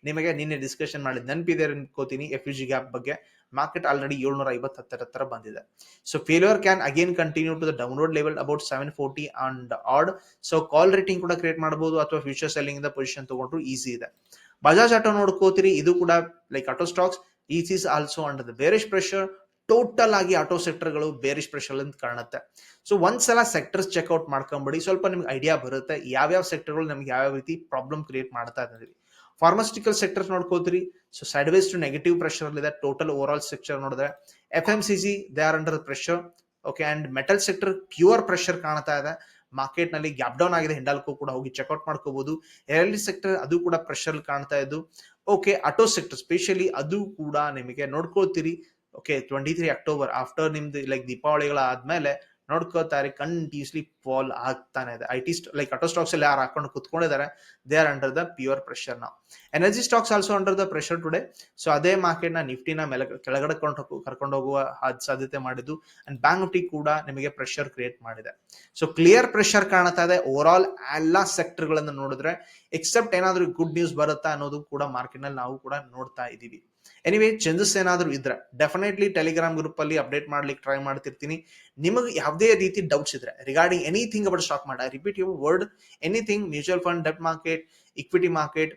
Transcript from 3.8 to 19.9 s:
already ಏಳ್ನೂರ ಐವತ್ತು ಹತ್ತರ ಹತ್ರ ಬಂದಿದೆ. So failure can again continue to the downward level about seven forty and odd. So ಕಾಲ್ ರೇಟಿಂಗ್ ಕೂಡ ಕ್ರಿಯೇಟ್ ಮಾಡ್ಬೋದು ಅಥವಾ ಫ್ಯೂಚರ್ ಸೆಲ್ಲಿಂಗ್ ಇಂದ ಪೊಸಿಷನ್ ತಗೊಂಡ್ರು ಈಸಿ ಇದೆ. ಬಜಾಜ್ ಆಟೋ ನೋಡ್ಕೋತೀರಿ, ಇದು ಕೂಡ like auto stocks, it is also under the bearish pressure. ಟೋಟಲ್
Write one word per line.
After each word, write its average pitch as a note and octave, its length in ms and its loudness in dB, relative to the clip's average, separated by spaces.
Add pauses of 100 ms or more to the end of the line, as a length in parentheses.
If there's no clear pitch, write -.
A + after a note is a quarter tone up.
already C#3 280 0
ಏಳ್ನೂರ C#3 360 -2
ಐವತ್ತು B2+ 320 -8
ಹತ್ತರ A#2+ 180 -14
ಹತ್ರ B2+ 240 -8
ಬಂದಿದೆ. A2 460 -14 (360)
So D3+ 140 -4
failure F#3 420 4
can F#3 300 2
again F3 220 2
continue D#3+ 400 -2
to D#3+ 160 -2
the C#3+ 60 -4
downward C3 340 -2
level D#3 220 0
about D3 260 -4
seven C#3 300 -6
forty C#3+ 360 -6
and C3 480 -8 (280)
odd. F3+ 120 2 (380)
So D#3+ 200 0
ಕಾಲ್ F3 220 6
ರೇಟಿಂಗ್ F#3+ 280 2
ಕೂಡ F3 120 -2
ಕ್ರಿಯೇಟ್ E3 260 -2
ಮಾಡ್ಬೋದು D#3+ 400 0
ಅಥವಾ D3+ 220 0
ಫ್ಯೂಚರ್ C#3 300 -6
ಸೆಲ್ಲಿಂಗ್ C#3+ 280 -4
ಇಂದ C#3+ 80 -6
ಪೊಸಿಷನ್ C3+ 400 -6
ತಗೊಂಡ್ರು C3 340 -6
ಈಸಿ C3 300 -6
ಇದೆ. A#2+ 240 -10 (500)
ಬಜಾಜ್ G#3 280 10
ಆಟೋ A3 200 6
ನೋಡ್ಕೋತೀರಿ, F#3+ 640 4
ಇದು D#3 180 4
ಕೂಡ F3 160 2 (420)
like C3+ 140 -4
auto C3+ 180 -2
stocks, F3+ 300 0 (380)
it E3+ 260 0
is E3+ 40 -4
also D3+ 480 -2
under C3 200 -10
the A2+ 120 -14
bearish G#3+ 280 4
pressure. F#3+ 380 0 (400)
ಟೋಟಲ್ A#3 460 4